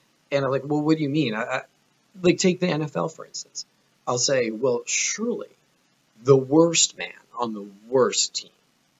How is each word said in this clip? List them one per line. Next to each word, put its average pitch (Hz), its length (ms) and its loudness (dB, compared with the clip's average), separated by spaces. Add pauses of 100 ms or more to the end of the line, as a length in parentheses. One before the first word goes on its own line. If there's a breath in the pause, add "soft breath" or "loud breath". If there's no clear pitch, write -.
(320)
And 139 140 0
I'm 127 60 -2
like, 135 120 -2
"Well, 147 180 -2
what 156 160 2
do 156 60 -4
you 139 60 0
mean?" 139 240 0
I, 110 100 -4
I, 127 180 -4 (600)
like, 175 160 4
take 180 220 2
the 180 80 0
N 156 160 -2
F 147 120 -8
L, 165 140 -2
for - 160 -16
instance. - 400 -14 (400)
I'll 127 140 -2
say, 123 320 0
"Well, 120 340 -2
surely - 640 -4 (760)
the 135 140 6
worst 160 600 2
man - 160 -10 (220)
on 117 180 -4
the 101 140 -12 (200)
worst 120 480 2
team, - 160 -10 (480)